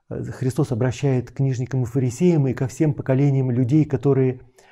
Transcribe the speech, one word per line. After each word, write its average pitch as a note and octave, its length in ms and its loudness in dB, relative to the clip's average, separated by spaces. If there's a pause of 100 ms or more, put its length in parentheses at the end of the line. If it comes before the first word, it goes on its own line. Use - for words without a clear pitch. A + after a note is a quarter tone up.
э, - 140 -10
Христос B2+ 480 -4
обращает B2+ 580 -2
к - 40 -20
книжникам C3 500 -2
и - 20 -4
фарисеям C#3 600 2
и B2 60 0
ко C3 160 -4
всем D#3+ 240 0
поколениям C3+ 580 0
людей, C3 320 2
которые C3 600 0 (280)